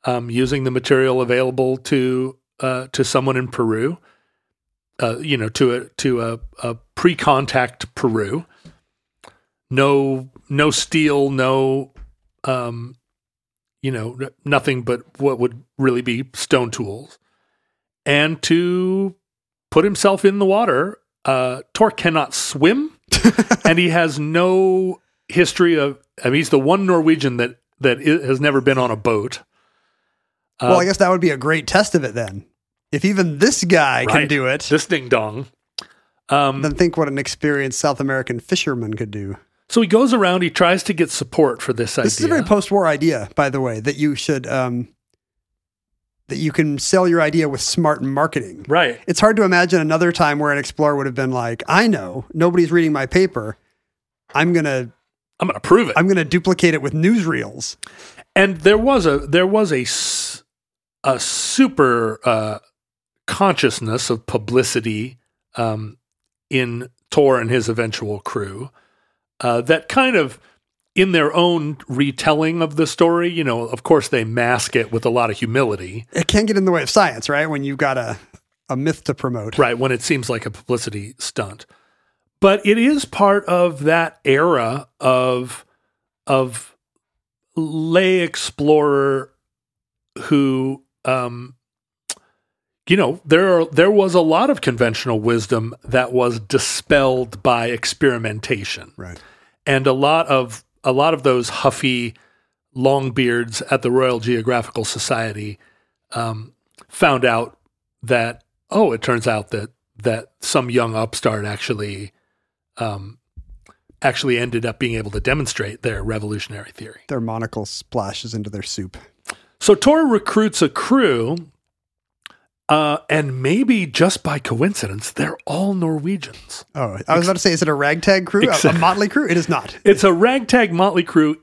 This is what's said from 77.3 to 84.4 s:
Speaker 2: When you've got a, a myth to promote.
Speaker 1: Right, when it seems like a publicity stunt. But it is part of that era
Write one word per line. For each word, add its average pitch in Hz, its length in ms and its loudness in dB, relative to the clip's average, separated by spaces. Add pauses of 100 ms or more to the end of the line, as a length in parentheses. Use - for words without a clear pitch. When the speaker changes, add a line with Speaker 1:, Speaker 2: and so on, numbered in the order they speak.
Speaker 2:
When 147 180 -4
you've 139 140 -6
got 135 220 0
a, 113 180 -6 (500)
a 135 80 -4
myth 151 300 -4
to 127 80 -2
promote. 117 460 -6
Speaker 1:
Right, 120 180 2
when 131 140 0
it 120 100 -2
seems 135 280 -2
like 113 180 -6
a 107 40 -8
publicity 104 680 -6
stunt. - 460 -8 (760)
But 202 240 4
it 208 140 4
is 277 260 2
part 202 400 0
of 175 380 0
that 165 420 0
era 139 640 2 (120)